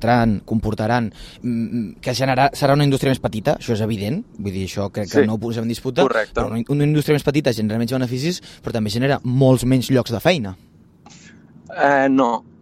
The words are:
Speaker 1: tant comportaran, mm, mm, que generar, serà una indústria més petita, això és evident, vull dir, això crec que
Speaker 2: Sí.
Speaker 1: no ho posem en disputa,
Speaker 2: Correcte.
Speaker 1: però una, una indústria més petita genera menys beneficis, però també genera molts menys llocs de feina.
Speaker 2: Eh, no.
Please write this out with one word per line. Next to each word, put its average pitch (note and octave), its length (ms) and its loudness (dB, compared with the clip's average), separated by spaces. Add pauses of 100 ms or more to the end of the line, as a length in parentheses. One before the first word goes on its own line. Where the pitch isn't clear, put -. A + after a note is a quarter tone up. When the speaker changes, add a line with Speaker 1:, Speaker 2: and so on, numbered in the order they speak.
Speaker 1:
tant A#2 460 4
comportaran, A2 640 -2 (300)
mm, B2 100 -4
mm, A2+ 500 -4
que B2+ 140 -4
generar, C3+ 400 2
serà C#3 240 2
una D3 80 4
indústria C3+ 240 2
més B2+ 120 -2
petita, A2 360 -2
això A#2 160 -4
és G#2 60 0
evident, A2 420 -4 (140)
vull G2 160 -6
dir, F#2+ 120 -4
això G2+ 260 -6
crec G#2 200 -6
que - 100 4
Speaker 2:
Sí. A#2 60 4
Speaker 1:
no A2 80 -2
ho - 40 -2
posem A2+ 240 -4
en A2+ 60 -2
disputa, A#2+ 320 -2
Speaker 2:
Correcte. A2+ 320 0
Speaker 1:
però A2+ 140 -2
una, A2+ 220 -4
una C#3+ 140 0
indústria D3+ 320 2
més C3+ 80 -2
petita D3 280 0
genera G#2+ 260 -2
menys A#2 140 -2
beneficis, B2+ 500 -4 (220)
però A#2 80 -6
també A2 180 -2
genera B2+ 340 0
molts B2+ 420 4
menys B2+ 260 2
llocs A#2+ 200 2
de G#2+ 80 -2
feina. A#2 360 0 (1200)
Speaker 2:
Eh, C#3 340 4
no. B2+ 520 0